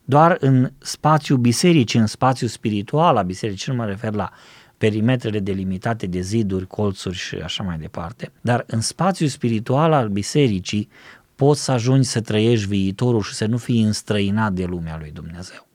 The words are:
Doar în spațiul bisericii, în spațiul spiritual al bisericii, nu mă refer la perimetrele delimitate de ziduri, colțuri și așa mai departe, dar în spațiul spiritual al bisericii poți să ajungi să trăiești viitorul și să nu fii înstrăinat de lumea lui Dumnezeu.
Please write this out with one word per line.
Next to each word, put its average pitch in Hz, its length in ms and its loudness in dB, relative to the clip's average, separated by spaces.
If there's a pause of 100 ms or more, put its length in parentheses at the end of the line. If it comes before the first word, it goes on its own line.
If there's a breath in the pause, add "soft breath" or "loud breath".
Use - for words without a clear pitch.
Doar 160 340 6
în 131 380 4
spațiul 151 600 2
bisericii, 123 640 4
în 113 60 6
spațiul 127 440 0
spiritual 120 680 0
al 101 60 2
bisericii, 95 480 -6
nu 127 60 -2
mă 117 80 -4
refer 107 280 -6
la 101 160 -4 (480 loud breath)
perimetrele 110 640 0
delimitate 98 640 -4
de 90 160 -4
ziduri, 95 460 -2
colțuri 98 480 -4
și - 200 -10
așa 90 280 -8
mai 87 140 -6
departe, - 540 -12 (100)
dar 120 260 0
în 113 140 -2
spațiul 170 480 -2
spiritual 131 640 0
al 131 140 2
bisericii 104 800 0 (460 loud breath)
poți 143 280 2
să - 80 -2
ajungi 127 360 4
să - 140 -2
trăiești 107 460 2
viitorul 101 540 0
și - 120 -8
să - 120 -4
nu 113 120 0
fii 117 240 0
înstrăinat 104 720 0
de 92 120 -2
lumea 82 340 -6
lui 78 140 -14
Dumnezeu. 82 600 -16